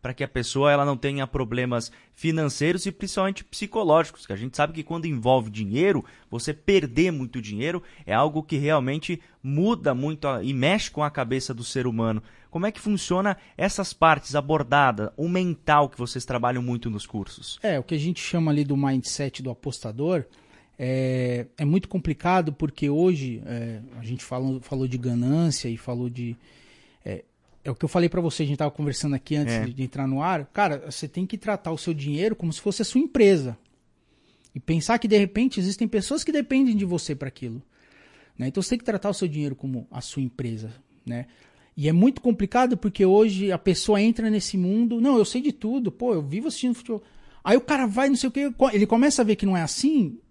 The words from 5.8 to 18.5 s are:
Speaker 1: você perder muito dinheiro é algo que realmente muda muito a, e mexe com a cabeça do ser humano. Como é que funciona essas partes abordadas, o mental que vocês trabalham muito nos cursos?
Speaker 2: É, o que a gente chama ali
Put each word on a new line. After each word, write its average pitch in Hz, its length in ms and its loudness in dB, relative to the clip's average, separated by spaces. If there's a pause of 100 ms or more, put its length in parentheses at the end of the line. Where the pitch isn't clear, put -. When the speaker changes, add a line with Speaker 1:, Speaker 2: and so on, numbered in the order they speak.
Speaker 1:
você 131 280 -6
perder 175 560 2
muito 127 280 -6
dinheiro 120 440 -6 (200)
é 98 120 -2
algo 151 260 2
que 156 160 -4
realmente 147 640 0 (220)
muda 156 500 0
muito 147 340 -4
a, 120 160 -2
e 135 120 -2
mexe 165 340 2
com 147 140 -2
a 147 80 0
cabeça 131 420 -4
do 117 100 -10
ser 123 220 -4
humano. 113 380 0 (260)
Como 170 160 -4
é 220 60 0
que - 80 -16
funciona 196 580 0 (200)
essas 196 360 -4
partes 151 400 4
abordadas, 139 840 2
o 160 120 -2
mental 160 600 2
que - 80 -16
vocês 120 280 -6
trabalham 123 380 -2
muito 120 260 -4
nos 104 160 -6
cursos? - 560 -10
Speaker 2:
É, 185 160 0
o 165 60 -4
que - 100 -6
a 151 60 -2
gente 165 220 -2
chama 165 280 0
ali 147 140 2